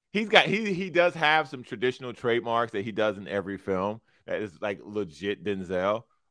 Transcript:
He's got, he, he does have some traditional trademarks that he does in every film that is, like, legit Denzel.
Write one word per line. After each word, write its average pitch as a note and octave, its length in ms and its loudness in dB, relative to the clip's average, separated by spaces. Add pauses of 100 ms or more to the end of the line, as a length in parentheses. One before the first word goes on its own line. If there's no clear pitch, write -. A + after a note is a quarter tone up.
(120)
He's G#3 180 -2
got, F3+ 160 8
he, G3 280 0
he F#3 180 -4
does E3+ 240 4
have D#3 320 4
some B2+ 160 -12
traditional B2 500 -4
trademarks A#2 600 0
that G2+ 100 -2
he A2+ 80 -6
does G#2+ 260 0
in G2+ 100 -12
every G2 300 -2
film G2 440 -2 (260)
that F#2 140 -4
is, G#2 100 -6 (100)
like, G#2 220 -4
legit G2+ 600 -6
Denzel. F#2+ 600 -2 (280)